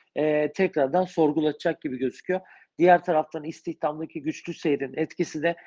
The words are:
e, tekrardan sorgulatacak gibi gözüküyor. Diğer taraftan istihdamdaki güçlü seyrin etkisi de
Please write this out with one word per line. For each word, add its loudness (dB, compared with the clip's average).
e, 0
tekrardan 0
sorgulatacak 0
gibi -6
gözüküyor. -4
Diğer 6
taraftan -2
istihdamdaki -8
güçlü -8
seyrin -2
etkisi -4
de 0